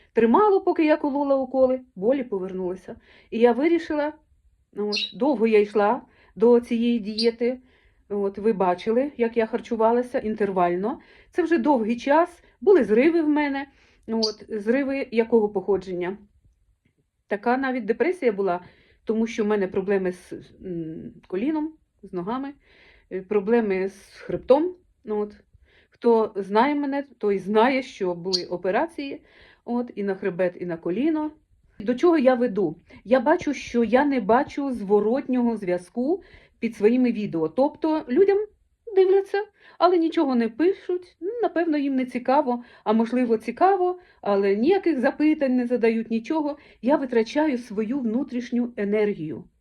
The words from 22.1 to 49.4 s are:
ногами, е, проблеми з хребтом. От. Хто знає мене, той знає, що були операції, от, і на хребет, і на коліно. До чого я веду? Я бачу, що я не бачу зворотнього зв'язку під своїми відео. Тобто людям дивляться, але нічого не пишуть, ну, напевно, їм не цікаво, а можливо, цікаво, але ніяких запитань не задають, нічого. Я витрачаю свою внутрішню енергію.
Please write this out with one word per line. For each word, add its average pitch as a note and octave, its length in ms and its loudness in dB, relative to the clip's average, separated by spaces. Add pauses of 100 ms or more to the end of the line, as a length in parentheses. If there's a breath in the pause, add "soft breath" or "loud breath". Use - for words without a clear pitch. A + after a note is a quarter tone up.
ногами, B3 400 -8 (580 soft breath)
е, F#3 100 -6
проблеми G3 680 0
з - 280 -18
хребтом. C#4+ 580 2 (300)
От. G#3 300 -4 (540 soft breath)
Хто A3+ 460 2
знає G#3 400 2
мене, C#4+ 280 -4 (140)
той G3+ 220 0
знає, A3 440 2
що F3+ 320 -6
були F3 300 -6
операції, C#4 760 -4 (440 soft breath)
от, A#3+ 300 -6
і G#3 80 -6
на G3 120 -4
хребет, F#3 440 -4
і F3+ 60 -10
на E3+ 120 -6
коліно. D4+ 540 -2 (480)
До G#3 160 -2
чого E4 220 4
я B3+ 160 4
веду? G3+ 420 -2 (280 loud breath)
Я A#3+ 160 2
бачу, D4+ 340 0
що A#3+ 300 -4
я A#3+ 220 2
не C#4 160 0
бачу C4+ 500 0
зворотнього A3+ 840 0
зв'язку G#3 640 -4 (360 loud breath)
під A3+ 160 -4
своїми A#3+ 360 2
відео. E3 380 -4
Тобто D4+ 600 -2
людям G4 280 4 (580)
дивляться, G4 480 2 (340 soft breath)
але F4+ 200 4
нічого D#4+ 380 0
не A#3 140 0
пишуть, F4+ 720 -2
ну, E4+ 80 -6 (120)
напевно, E4+ 360 0
їм C#4 180 -2
не B3+ 100 -2
цікаво, B3+ 580 -2 (200 loud breath)
а G#3+ 100 0
можливо, A3+ 440 2
цікаво, F4+ 640 0 (220 loud breath)
але G3 340 0
ніяких D#4+ 440 2
запитань D4 560 0
не B3 120 0
задають, A3+ 440 0
нічого. D4 460 -4 (240 soft breath)
Я C4 140 2
витрачаю B3+ 640 0
свою A3 420 -6
внутрішню A#3+ 800 -4
енергію. G3+ 640 -2 (180)